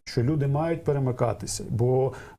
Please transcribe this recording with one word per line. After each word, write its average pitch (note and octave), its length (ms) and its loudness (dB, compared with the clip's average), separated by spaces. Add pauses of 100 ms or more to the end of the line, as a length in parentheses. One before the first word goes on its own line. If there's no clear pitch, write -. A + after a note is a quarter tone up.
що - 180 0
люди C#3 240 2
мають D#3+ 360 0
перемикатися, B2+ 840 -2
бо B2+ 440 2 (260)